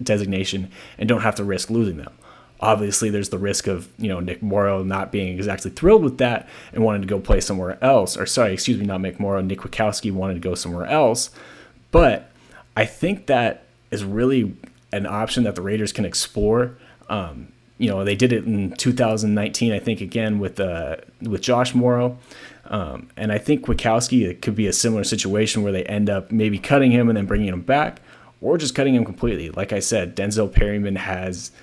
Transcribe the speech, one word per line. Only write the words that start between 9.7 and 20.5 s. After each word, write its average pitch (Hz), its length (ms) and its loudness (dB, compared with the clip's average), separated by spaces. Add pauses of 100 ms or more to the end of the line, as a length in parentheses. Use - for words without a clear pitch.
wanted 95 240 -2
to 85 40 -6
go 90 140 -4
somewhere 87 320 -6
else. 127 460 2 (580)
But 143 400 4 (460)
I 107 100 2
think 190 400 -4
that 120 380 0 (260)
is 101 140 -6
really 110 500 2 (380)
an 101 160 -4
option 110 380 0
that 101 100 -2
the 87 80 -8
Raiders 104 280 -2
can 107 140 -2
explore. 113 680 0 (360)
Um, 85 380 -6 (300)
you 120 100 2
know, 98 160 0
they 101 120 0
did 123 180 2
it 107 100 0
in 101 300 -2
two - 180 0
thousand 110 420 0
nineteen, 107 380 0
I 101 80 -2
think, 110 220 -4
again, 107 360 -2
with, 98 220 -4